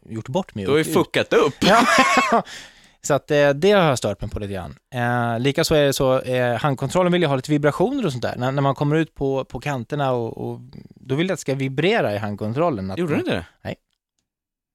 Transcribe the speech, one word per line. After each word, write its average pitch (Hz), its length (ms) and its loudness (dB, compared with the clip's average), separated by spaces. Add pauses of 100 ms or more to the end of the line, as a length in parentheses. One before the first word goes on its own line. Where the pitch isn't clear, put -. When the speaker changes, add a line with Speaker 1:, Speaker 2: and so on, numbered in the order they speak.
Speaker 1:
gjort 107 180 -10
bort 185 280 -4
mig 101 100 -6
Speaker 2:
Du 113 60 -2
har 147 60 4
ju 160 60 2
Speaker 1:
och - 40 -4
ut. 160 60 -4
Speaker 2:
fuckat 156 400 0
upp. 214 260 2
Speaker 1:
Ja. 226 280 4
<laughs> - 560 4 (580)
Så - 120 -2
att, - 180 -2
eh, 147 180 6
det 147 220 2
har 196 120 6
jag 139 140 4
stört 101 240 -2
mig 110 80 -6
på - 100 -8
lite 101 140 -6
grann. 92 220 -10 (200)
Eh, 120 440 -2
likaså 143 360 0
är 147 100 4
det 139 80 2
så, 131 260 2
eh, 123 360 0
handkontrollen 151 560 0
vill 180 100 2
jag 156 80 2
ha 139 60 2
lite 131 160 -6
vibrationer 175 540 0
och 156 60 -2
sånt 123 100 -8
där. 107 160 -4
När, 123 140 -2
när 139 100 -2
man 139 140 2
kommer 147 200 0
ut 160 200 -2
på, 135 300 -2
på - 140 -12
kanterna 135 520 -4
och, 120 260 -4 (140)
och 120 80 -12 (360)
då 131 200 -6
vill 165 120 0
jag 190 60 -2
att 151 60 -2
det - 20 -12
ska 135 140 -2
vibrera 139 600 0
i - 20 -2
handkontrollen. 107 720 -2
Att 95 60 -8
Speaker 2:
Gjorde 165 140 -2
Speaker 1:
man 170 80 0
Speaker 2:
du 370 60 -4
inte 269 120 -2
det? 82 80 -6 (180)
Speaker 1:
Nej. - 120 -8 (1000)